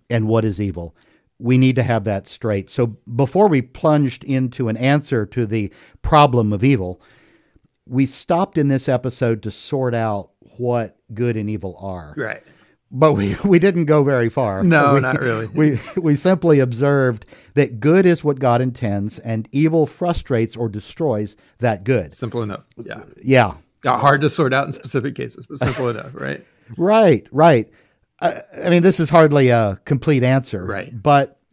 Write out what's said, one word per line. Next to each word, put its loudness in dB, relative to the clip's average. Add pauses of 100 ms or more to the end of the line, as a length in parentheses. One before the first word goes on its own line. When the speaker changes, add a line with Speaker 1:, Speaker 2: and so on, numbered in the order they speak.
Speaker 1:
and 0
what 2
is -4
evil? -6 (460)
We 2
need 4
to 0
have -2
that -4
straight. -4
So -2 (200)
before 2
we 2
plunged -2
into -4
an -4
answer 0
to -4
the -4 (300)
problem 2
of -4
evil, 0 (840)
we -2
stopped -4
in 0
this -2
episode -2
to -6
sort -6
out -6 (260)
what -4 (160)
good -2
and -6
evil -8
are. -12
Speaker 2:
Right. -8 (480)
Speaker 1:
But 2
we, -2
<laughs> -8
we 4
didn't 2
go 2
very 0
far. -2
Speaker 2:
No, 4
Speaker 1:
We, 4
Speaker 2:
not -2
really. -4
Speaker 1:
we, 0 (160)
we 0
simply 4
observed 0 (280)
that 0
good 4
is 2
what -2
God 2
intends -4
and -6
evil 2
frustrates -2
or -4
destroys -6 (220)
that -2
good. -2
Speaker 2:
Simple -8
enough. -10 (120)
Yeah. -16 (180)
Speaker 1:
Yeah. 2 (300)
Speaker 2:
Not 0
hard 2
to 2
sort 0
out -2
in -10
specific -6
cases, -12
but -16
simple -2
enough, -10
right? -10
Speaker 1:
<laughs> -20
Right, 4
right. 4 (520)
I, 0 (300)
I 0
mean, 4
this 4
is -2
hardly 6
a 0
complete 0
answer. 0
Speaker 2:
Right. -10
Speaker 1:
But 2 (120)